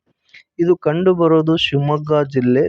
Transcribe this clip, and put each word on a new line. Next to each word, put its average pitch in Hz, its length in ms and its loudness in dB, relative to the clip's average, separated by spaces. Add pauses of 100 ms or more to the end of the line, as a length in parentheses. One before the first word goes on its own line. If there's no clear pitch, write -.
(580)
ಇದು 170 180 -2
ಕಂಡುಬರೋದು 160 800 0
ಶಿವಮೊಗ್ಗ 151 720 -2
ಜಿಲ್ಲೆ 127 400 0